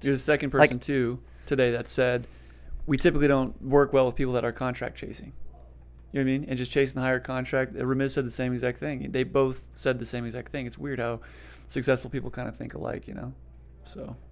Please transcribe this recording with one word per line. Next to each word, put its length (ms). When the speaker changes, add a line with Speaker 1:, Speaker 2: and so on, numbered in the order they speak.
Speaker 1:
You're 120
the 40
second 340
Speaker 2:
Like 180
Speaker 1:
person 80
too 420
today 260
that 160
said, 400
"We 120
typically 320
don't 320
work 320
well 140
with 80
people 180
that 100
are 80
contract 460
chasing." 340
You 100
know 40
what 60
I 60
mean? 100
And 100
just 140
chasing 240
the 60
higher 180
contract. 560
Uh, 60
Ramiz 300
said 140
the 60
same 220
exact 240
thing. 340
They 120
both 500
said 260
the 60
same 200
exact 240
thing. 160
It's 120
weird 220
how 200
successful 420
people 200
kinda 240
think 200
alike, 340
you 60
know? 200
So, 320